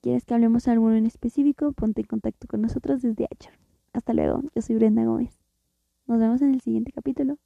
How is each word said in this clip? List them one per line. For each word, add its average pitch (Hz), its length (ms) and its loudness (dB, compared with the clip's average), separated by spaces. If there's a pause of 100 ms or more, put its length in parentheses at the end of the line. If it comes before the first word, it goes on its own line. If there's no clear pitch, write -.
quieres 175 240 -2
que 240 100 -4
hablemos 233 300 4
de 247 80 2
alguno 226 220 4
en 220 120 2
específico, 285 640 0
ponte 220 300 -4
en 208 40 -6
contacto 220 400 -8
con 214 160 -4
nosotros 247 400 -2
desde 233 280 -2
Anchor. - 240 -20 (380)
Hasta 240 200 -6
luego, 76 300 0 (120)
yo 233 80 -4
soy 226 140 -2
Brenda 220 280 4
Gómez. 233 340 -2 (680)
Nos 233 120 0
vemos 226 240 2
en 277 120 4
el 254 60 -2
siguiente 226 320 -2
capítulo. 277 540 -4